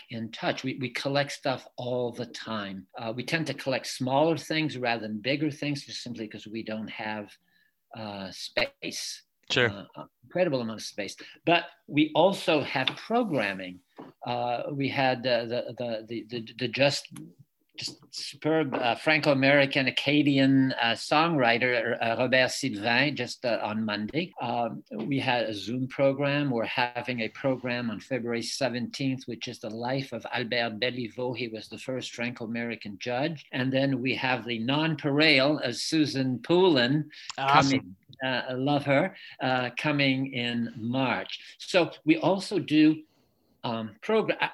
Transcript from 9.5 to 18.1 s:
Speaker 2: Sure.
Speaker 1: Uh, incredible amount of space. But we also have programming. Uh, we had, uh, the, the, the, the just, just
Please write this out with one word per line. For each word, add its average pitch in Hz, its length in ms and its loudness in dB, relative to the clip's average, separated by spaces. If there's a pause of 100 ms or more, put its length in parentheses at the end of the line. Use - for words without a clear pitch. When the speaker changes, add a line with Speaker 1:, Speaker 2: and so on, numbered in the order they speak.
Speaker 2:
Sure. 123 180 4 (260)
Speaker 1:
Uh, 73 100 -14 (180)
incredible 165 380 -2
amount 110 180 -8
of - 60 -12
space. - 320 -10 (280)
But 165 200 4 (220)
we 151 280 2
also 165 460 4
have 131 340 -2
programming. 104 840 -2 (440)
Uh, 120 460 -2
we 139 160 -2
had, 127 400 0
uh, 120 180 2
the, 117 300 -6 (320)
the, 113 220 -8
the, 117 280 -10
the 127 120 -2
just, - 380 0 (680)
just - 200 -10 (140)